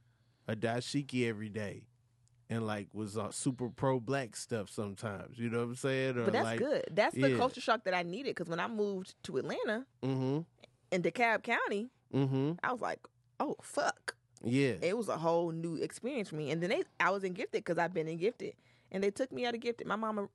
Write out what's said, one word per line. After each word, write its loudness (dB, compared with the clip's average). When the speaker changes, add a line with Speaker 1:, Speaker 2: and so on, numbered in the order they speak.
Speaker 1:
a 0
dashiki 0
every -4
day -6
and, 0
like, -2
was, -4
uh, -2
super -2
pro-black 0
stuff -4
sometimes. -6
You 0
know 0
what 2
I'm -6
saying? 0
Or, 2
Speaker 2:
But 4
that's 4
Speaker 1:
like, 0
Speaker 2:
good. 2
That's 4
the 6
Speaker 1:
yeah. 4
Speaker 2:
culture 2
shock 2
that 2
I 2
needed, -4
'cause -4
when -2
I 0
moved -2
to -4
Atlanta -2
Speaker 1:
Mm-hmm. 2
Speaker 2:
in 2
DeKalb 4
County, 0
Speaker 1:
Mm-hmm. 4
Speaker 2:
I 0
was -2
like, -2
"Oh, 0
fuck." -2
Speaker 1:
Yeah. 4
Speaker 2:
It 2
was -2
a 0
whole 2
new -4
experience -4
for -8
me. -2
And 0
then 0
they, 0
I 6
was 0
in 0
gifted -4
'cause 0
I've 2
been 0
in -6
gifted. -2
And -2
they 4
took -2
me -4
out 0
of -4
gifted. -4
My 0
mama -2